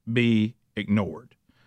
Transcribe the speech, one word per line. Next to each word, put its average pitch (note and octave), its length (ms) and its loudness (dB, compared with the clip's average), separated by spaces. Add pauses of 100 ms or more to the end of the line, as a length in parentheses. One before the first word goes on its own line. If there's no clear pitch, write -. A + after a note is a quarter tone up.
(120)
be A2+ 440 2 (200)
ignored. G2+ 600 -4 (320)